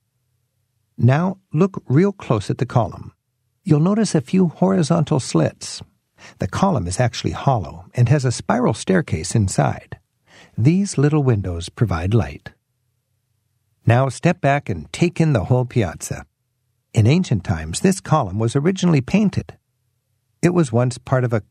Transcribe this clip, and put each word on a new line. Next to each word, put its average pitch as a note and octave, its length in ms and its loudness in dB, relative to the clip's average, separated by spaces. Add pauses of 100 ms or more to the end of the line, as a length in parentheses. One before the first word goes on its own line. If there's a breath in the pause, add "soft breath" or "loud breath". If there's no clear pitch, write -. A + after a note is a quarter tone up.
(960)
Now, D#3 440 2 (120)
look F#3+ 360 0
real F3 240 4
close - 400 -4
at - 80 -6
the - 80 -4
column. - 460 -2 (500)
You'll D3+ 160 2
notice G3+ 340 2
a D#3 80 2
few F#3 280 2
horizontal E3+ 720 0
slits. - 600 -4 (560 loud breath)
The F#2 100 -4
column C3 380 0
is F2 140 -4
actually - 320 -2
hollow F2 540 -2 (100)
and A#2+ 140 4
has C#3 160 2
a B2 60 -2
spiral G3+ 440 -2
staircase - 580 -2
inside. F#2 640 -2 (580 loud breath)
These F3 440 2
little D3 240 2
windows F#2+ 440 -2
provide F#2 460 -2
light. - 380 -2 (1400)
Now B2 220 4
step E3+ 300 -2
back C#3+ 300 0
and D#2+ 240 -8
take F3 260 0
in D#3 140 2
the F#2 120 0
whole B2+ 200 2
piazza. F#2 600 -4 (680)
In G#2+ 120 4
ancient C#3 380 2
times, D#2+ 380 -6
this F#2+ 200 0
column A2 380 -2
was A2+ 160 0
originally E3+ 460 0
painted. - 560 -2 (840)
It F3 120 2
was D#3+ 180 0
once A#2+ 260 0
part C3 260 0
of A#2+ 100 -2
a A2 180 0